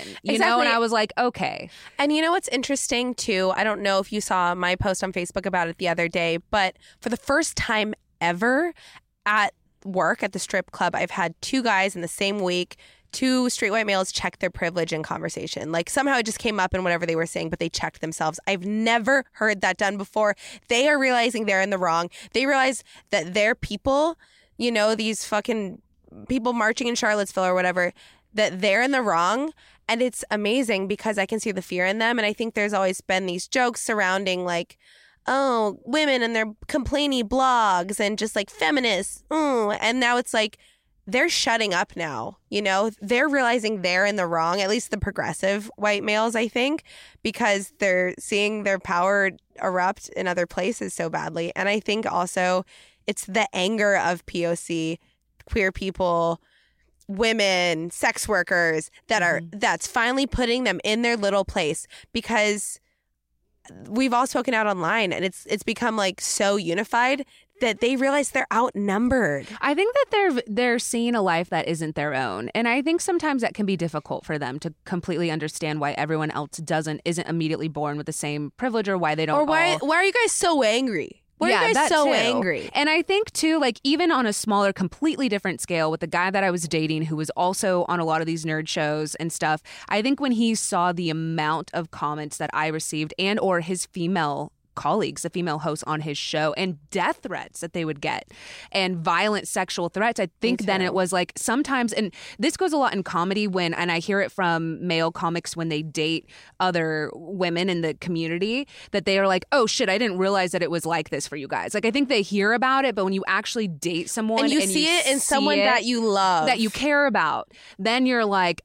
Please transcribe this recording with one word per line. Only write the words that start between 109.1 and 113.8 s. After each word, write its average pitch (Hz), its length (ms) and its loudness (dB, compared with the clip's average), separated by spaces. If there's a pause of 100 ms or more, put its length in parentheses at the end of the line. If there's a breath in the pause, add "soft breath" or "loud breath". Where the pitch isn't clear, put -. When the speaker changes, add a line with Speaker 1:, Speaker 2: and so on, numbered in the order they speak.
Speaker 1:
are 196 80 4
like, 185 240 2
"Oh 277 160 4
shit, 220 200 0
I 190 80 2
didn't 214 220 0
realize 190 320 2
that 180 140 0
it 151 80 -4
was 170 120 -4
like 165 260 -2
this 143 180 -4
for 143 80 -10
you 139 100 -8
guys." - 260 -4
Like, 208 140 -2
I 220 60 2
think 277 160 2
they 226 140 2
hear 202 300 2
about 262 320 2
it, 226 120 0
but 196 80 2
when 190 100 0
you 190 140 -2
actually 208 400 -2
date 170 420 -4